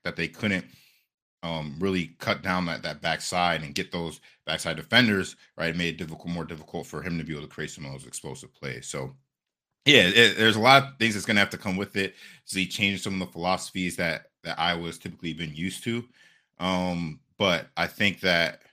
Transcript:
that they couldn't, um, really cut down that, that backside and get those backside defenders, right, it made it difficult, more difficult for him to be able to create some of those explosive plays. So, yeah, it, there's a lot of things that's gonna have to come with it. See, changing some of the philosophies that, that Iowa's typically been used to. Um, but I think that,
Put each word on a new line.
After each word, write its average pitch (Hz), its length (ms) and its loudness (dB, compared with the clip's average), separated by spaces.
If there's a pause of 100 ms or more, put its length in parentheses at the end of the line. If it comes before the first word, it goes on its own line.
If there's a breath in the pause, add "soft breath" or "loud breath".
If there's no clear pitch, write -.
that 85 120 -6
they 85 120 -2
couldn't, 98 380 -4 (760 soft breath)
um, 78 360 -6
really 92 400 -2
cut 98 240 -4
down 90 240 -2
that, 80 160 -6
that 76 180 -10
backside 82 640 -2
and 69 120 -10
get 90 180 -6
those 85 280 -8 (240 soft breath)
backside 80 320 -4
defenders, 104 600 4 (200 soft breath)
right, 82 140 -2
it 82 60 -4
made 85 180 -2
it - 20 -18
difficult, 80 320 -10
more 87 160 -6
difficult 80 420 -12
for - 140 -10
him 87 160 -4
to 78 80 -6
be 78 80 -8
able 73 140 -10
to - 60 -18
create 76 180 -10
some - 140 -16
of 69 80 -12
those 65 140 -16
explosive 67 480 -14
plays. 64 320 -12
So, 67 280 -8 (680)
yeah, 120 240 10
it, 104 280 8
there's 110 200 4
a 107 40 0
lot 131 220 8
of - 160 -10
things 110 160 2
that's 98 120 -8
gonna 104 120 2
have 101 120 4
to - 80 -8
come 92 180 -4
with 98 200 -6
it. 98 180 -2 (300 loud breath)
See, 95 220 -2
changing 98 320 0
some 95 220 -4
of 90 80 -6
the - 40 -20
philosophies 90 640 -4
that, 85 340 -4 (120)
that 80 160 -8
Iowa's 85 400 -2
typically 87 340 -10
been 78 220 -8
used 87 300 -8
to. 120 200 -4 (540 soft breath)
Um, 90 640 -2 (180)
but 90 380 2
I 85 100 0
think 98 340 0
that, 85 420 2 (100)